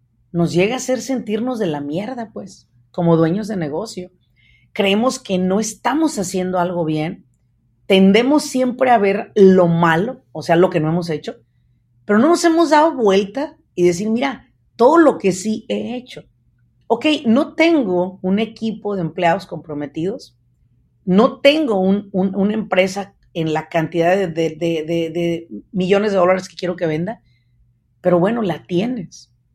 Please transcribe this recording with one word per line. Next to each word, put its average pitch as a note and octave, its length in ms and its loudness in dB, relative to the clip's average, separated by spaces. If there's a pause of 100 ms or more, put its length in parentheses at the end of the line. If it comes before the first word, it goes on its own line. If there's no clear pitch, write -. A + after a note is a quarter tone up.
(340)
nos E3+ 180 0
llega F#3 220 0
a C4 40 -4
hacer B3+ 220 -4
sentirnos A#3 580 -4
de G#3+ 100 -2
la D3 120 -4
mierda, G#3 540 -8
pues, - 360 -18 (220)
como E3+ 240 4
dueños E3 320 2
de G#3+ 80 -6
negocio. F3+ 560 -8 (640)
Creemos G#3+ 460 0
que F#3+ 180 -4
no F#3 240 0
estamos C4 580 -2
haciendo F#3 400 -2
algo F3 240 -2
bien, D#3 420 -4 (600)
tendemos G#3+ 580 4
siempre B3+ 480 0
a A#3 60 6
ver G3+ 380 -2
lo F#3 340 8
malo, E3+ 640 0
o D#3 80 -12
sea, E3+ 160 2
lo F3+ 120 4
que F3 120 -2
no D#3 80 0
hemos E3+ 200 -2
hecho, D3+ 280 -8 (680)
pero G#3 160 2
no B3+ 80 4
nos E4+ 160 2
hemos E4 280 4
dado D#4 220 4
vuelta G#3+ 640 0 (160)
y F3+ 100 -2
decir, F3 260 2
"Mira, B3+ 420 -4 (240)
todo C#4 220 6
lo D#4 200 6
que F#3+ 140 0
sí G#3+ 380 -4
he G#3 260 -6
hecho". - 300 -16 (600)
Ok, - 180 -2 (200)
no C4 300 0
tengo F#3+ 640 0
un F#3+ 180 -2
equipo A3 580 -6
de F#3 40 -4
empleados E3+ 440 -2
comprometidos, D#3+ 920 -10 (680)
no G3 340 -2
tengo C#4 400 2
un, G3 320 -2
un, F#3+ 240 -4
una G3+ 180 -2
empresa F#3+ 600 -2 (180)
en D#3+ 200 -4
la D#3 160 -6
cantidad E3+ 460 0
de, G3 120 0
de, E3 220 -2
de, D#3+ 360 -4
de, E3 240 -4
de E3+ 380 -4 (240)
millones G3 400 0
de G3 60 0
dólares F#3 320 2
que - 60 -20
quiero F3+ 200 -6
que F3 100 -6
venda, E3+ 360 -4 (800)
pero F3+ 180 2
bueno, A3+ 220 0
la E3+ 220 -6
tienes. G3 720 -6 (200)